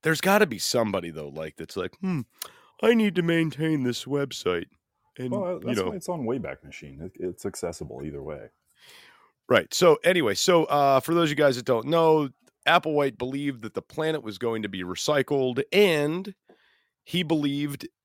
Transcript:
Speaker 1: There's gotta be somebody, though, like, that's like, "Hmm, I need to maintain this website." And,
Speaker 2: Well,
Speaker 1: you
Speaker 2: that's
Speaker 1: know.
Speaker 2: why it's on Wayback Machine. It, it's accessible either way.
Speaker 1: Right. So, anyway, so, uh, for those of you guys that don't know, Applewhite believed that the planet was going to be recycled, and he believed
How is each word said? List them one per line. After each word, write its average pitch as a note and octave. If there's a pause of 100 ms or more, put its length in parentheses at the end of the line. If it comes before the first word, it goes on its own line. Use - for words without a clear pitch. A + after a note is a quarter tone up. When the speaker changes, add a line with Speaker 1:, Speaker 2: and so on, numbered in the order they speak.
Speaker 1:
There's D#3+
gotta G3+
be A#2
somebody, G2
though, D2+
like, D#2
that's -
like, F#2
"Hmm, F3+ (600)
I A3
need G#3+
to F3+
maintain D#3+
this A#2+
website." B2+ (520)
And, B2+
Speaker 2:
Well, F3+
Speaker 1:
you E3+
Speaker 2:
that's -
Speaker 1:
know. F#2
Speaker 2:
why G3+
it's E3+
on E3
Wayback G#2
Machine. D2
It, E2
it's F2+
accessible E2+
either C#2+
way. D2 (1000)
Speaker 1:
Right. G#2+
So, E3
anyway, D#3+
so, E3+
uh, C#3
for E3
those E3+
of -
you D3
guys C#3
that A#2+
don't A#2+
know, D#3 (360)
Applewhite C#3+
believed C3
that A2
the -
planet D#3
was G#2
going A2+
to G#2
be F#2+
recycled, C3 (100)
and F3+ (680)
he F3+
believed C#3+ (180)